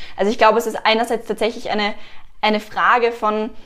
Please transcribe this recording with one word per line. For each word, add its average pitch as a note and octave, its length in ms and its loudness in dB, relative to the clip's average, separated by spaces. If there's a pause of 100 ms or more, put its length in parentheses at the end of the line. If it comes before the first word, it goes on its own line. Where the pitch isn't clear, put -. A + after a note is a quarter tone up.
(160)
Also G3 140 2
ich A#3+ 80 -2
glaube, A3 200 6
es A#3 100 -2
ist - 180 -4
einerseits A3+ 400 2
tatsächlich A3+ 460 -2
eine, G#3 220 0 (460)
eine G#3+ 200 2
Frage A3 500 2
von, G#3+ 400 -2 (160)